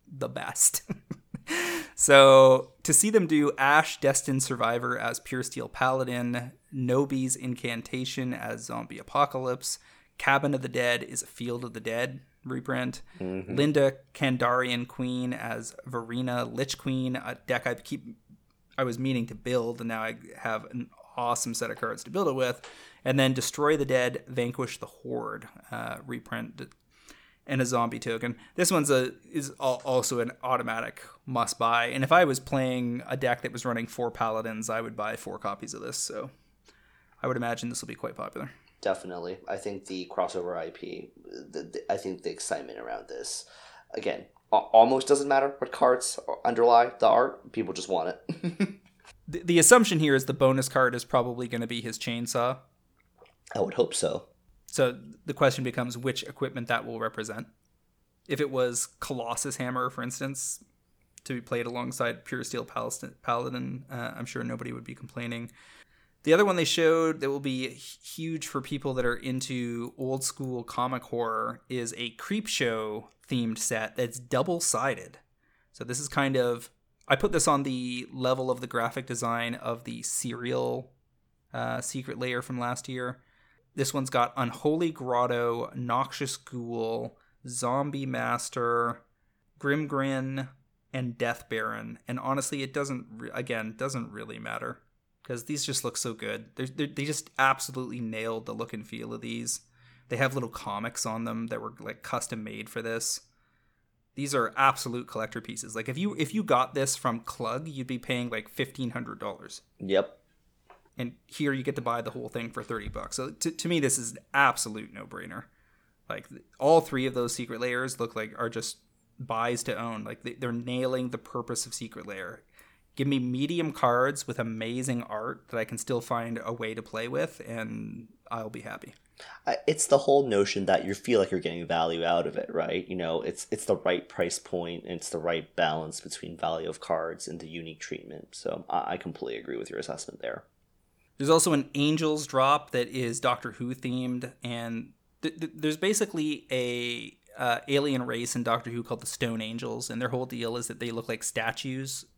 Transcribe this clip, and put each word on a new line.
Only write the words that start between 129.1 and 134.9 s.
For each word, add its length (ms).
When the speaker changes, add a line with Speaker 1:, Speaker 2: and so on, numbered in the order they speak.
Speaker 2:
I, 200
it's 200
the 120
whole 280
notion 400
that 180
you 100
feel 260
like 100
you're 100
getting 260
value 380
out 220
of 100
it, 160
right? 340
You 100
know, 260
it's, 280
it's 140
the 120
right 300
price 320
point, 460
and 80